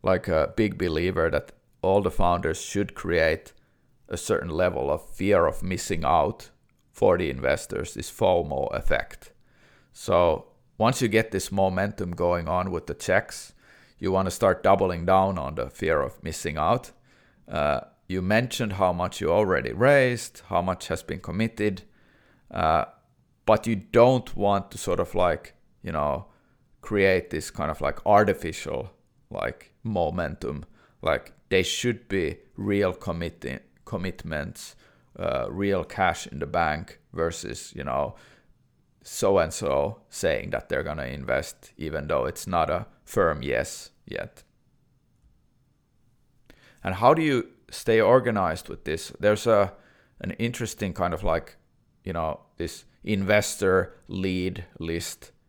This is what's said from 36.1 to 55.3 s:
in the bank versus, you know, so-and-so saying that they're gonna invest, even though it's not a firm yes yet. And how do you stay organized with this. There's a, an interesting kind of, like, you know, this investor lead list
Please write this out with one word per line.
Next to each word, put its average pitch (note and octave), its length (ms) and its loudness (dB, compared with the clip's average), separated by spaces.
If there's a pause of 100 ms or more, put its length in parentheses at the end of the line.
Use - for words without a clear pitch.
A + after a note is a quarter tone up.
in C#2 120 -12
the D2+ 60 -4
bank D#2 540 -2 (120)
versus, - 640 -6
you C#2 80 -10
know, C2+ 320 -4 (880)
so-and-so F2 1040 0
saying D2 420 -2
that - 180 -6
they're C2+ 140 -2
gonna D2+ 220 -6
invest, C2+ 720 -6
even D2+ 300 -6
though C#2 180 0
it's - 220 -8
not E2 220 0
a F2 160 -2 (180)
firm D#2+ 380 0
yes B1+ 500 -4 (140)
yet. - 380 -12 (2500)
And F#2+ 120 -4
how A#2 180 6
do E3 80 4
you C#3 280 0 (220)
stay A2+ 300 2
organized G#2 680 4
with - 160 -12
this. D#2 340 -4
There's G#2 280 4
a, G2+ 260 4 (460)
an F#2 120 -6
interesting A2 600 -6
kind F2 200 -2
of, D#2 100 -6
like, E2 340 -2 (460)
you F#2 100 -8
know, D#2+ 280 -4 (160)
this - 280 -8 (180)
investor G2 920 2 (120)
lead F#2 580 -4 (140)
list - 520 -8 (180)